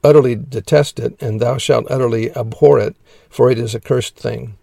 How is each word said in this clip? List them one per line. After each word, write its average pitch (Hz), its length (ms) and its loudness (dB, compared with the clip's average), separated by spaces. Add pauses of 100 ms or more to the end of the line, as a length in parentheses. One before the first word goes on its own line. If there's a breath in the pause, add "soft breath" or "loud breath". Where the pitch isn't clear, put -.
utterly 135 320 4
detest 131 640 -2
it, 117 200 -8
and 110 200 -6
thou 120 180 -2
shalt 123 320 -2
utterly 117 460 -2
abhor 127 420 2
it, 107 160 -2 (340 soft breath)
for 127 220 2
it 117 80 0
is 117 160 -6
a 113 60 -8
cursed - 340 -4
thing. 113 480 -10